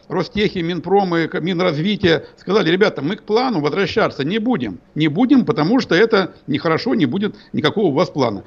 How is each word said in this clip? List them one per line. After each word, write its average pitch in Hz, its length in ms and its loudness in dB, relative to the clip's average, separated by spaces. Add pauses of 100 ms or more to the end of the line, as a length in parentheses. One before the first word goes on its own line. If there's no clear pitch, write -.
Ростехи, 185 500 -4
Минпромы, 175 680 0
к-, 180 140 -6
Минразвития 170 840 0 (120)
сказали: 180 340 0
ребята, 185 320 2
мы 180 140 -2
к - 60 -16
плану 220 380 0
возвращаться 156 640 -2
не 190 140 -2
будем. 160 400 -2 (160)
Не 156 140 0
будем, 226 360 4
потому 156 360 2
что - 140 0
это 196 400 4 (120)
нехорошо, 160 480 -2
не 180 120 2
будет 196 280 -4 (180)
никакого 151 340 0
у 147 60 0
вас 160 180 0
плана». 117 360 -2